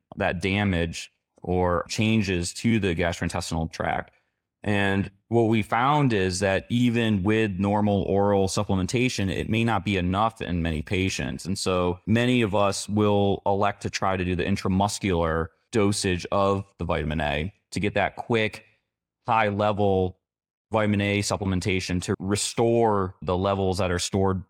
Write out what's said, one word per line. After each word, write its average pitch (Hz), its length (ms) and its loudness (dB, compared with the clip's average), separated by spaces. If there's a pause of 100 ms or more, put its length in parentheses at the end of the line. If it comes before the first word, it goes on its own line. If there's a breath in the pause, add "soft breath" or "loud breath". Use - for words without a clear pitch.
(180)
that 90 240 -2
damage 95 680 0 (320)
or 90 460 0
changes 98 640 0
to 113 240 0
the 92 160 0
gastrointestinal 85 760 -2
tract. - 420 -4 (500)
And 101 480 0 (180)
what 117 140 2
we 110 180 2
found 131 500 2
is 95 280 0
that 95 300 2
even 117 520 2
with 104 380 0
normal 101 440 2
oral 98 440 2
supplementation, 98 840 -2
it - 180 -4
may 113 140 0
not 110 220 0
be 101 120 0
enough 92 440 0
in 85 220 -2
many 80 180 -2
patients. 80 640 -4
And 92 120 -4
so 90 500 0
many 120 340 2
of 101 140 0
us 101 340 0
will 101 560 2
elect 101 380 0
to 101 80 -6
try 95 260 -2
to 92 80 -2
do 90 100 0
the 82 80 -2
intramuscular 92 1040 0 (240)
dosage 98 600 0
of 98 340 2 (140)
the 87 60 -6
vitamin 80 360 -2
A 76 320 -2 (180)
to - 80 -6
get 95 140 -2
that 95 220 0
quick, 110 500 -2 (640)
high 113 220 2
level 98 680 2 (540)
vitamin 104 300 2
A 101 180 0
supplementation 92 840 -2
to 104 140 -2
restore 104 1040 0
the 90 140 -2
levels 95 440 0
that 92 120 0
are 90 80 0
stored 95 500 0